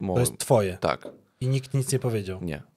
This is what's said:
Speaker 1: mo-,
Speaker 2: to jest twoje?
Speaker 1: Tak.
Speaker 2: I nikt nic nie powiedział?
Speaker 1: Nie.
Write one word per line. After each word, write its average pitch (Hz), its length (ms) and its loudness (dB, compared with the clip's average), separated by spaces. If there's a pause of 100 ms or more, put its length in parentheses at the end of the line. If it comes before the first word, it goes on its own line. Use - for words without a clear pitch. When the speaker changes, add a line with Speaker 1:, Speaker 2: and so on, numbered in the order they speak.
Speaker 1:
mo-, 95 140 -2
Speaker 2:
to 87 60 4
jest - 180 0
twoje? 98 400 2
Speaker 1:
Tak. - 300 0 (320)
Speaker 2:
I 127 80 -2
nikt 131 260 -2
nic 131 180 0
nie 131 60 2
powiedział? 101 440 -2
Speaker 1:
Nie. 80 200 -4 (140)